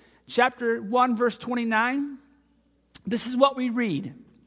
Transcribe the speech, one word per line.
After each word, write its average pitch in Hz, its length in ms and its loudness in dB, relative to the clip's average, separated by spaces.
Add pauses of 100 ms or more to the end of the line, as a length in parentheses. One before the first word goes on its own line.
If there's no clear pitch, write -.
(280)
chapter 240 540 0
one, 240 340 2
verse 226 220 0
twenty-nine. 247 800 -2 (880)
This 220 180 -2
is 247 120 -4
what 269 180 4
we 254 140 -2
read. 196 440 -2 (340)